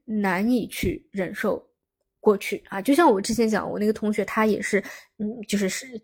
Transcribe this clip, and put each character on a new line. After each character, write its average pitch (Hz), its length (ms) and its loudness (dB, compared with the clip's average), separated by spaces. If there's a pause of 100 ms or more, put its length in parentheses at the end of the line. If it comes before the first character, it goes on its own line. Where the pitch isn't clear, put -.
难 202 440 0
以 240 200 2
去 - 420 -4
忍 196 240 -4
受 - 320 -2 (540)
过 208 160 6
去 - 320 -8
啊。 196 120 -6
就 262 140 2
像 320 160 8
我 202 100 4
之 202 120 -4
前 226 160 2
讲， 214 200 0
我 175 100 -6
那 208 80 0
个 214 60 4
同 214 200 -2
学 208 140 -2
他 - 180 0
也 214 160 2
是， 202 180 0 (400)
嗯， 220 300 -6
就 - 100 0
是 196 100 0
是 247 360 -8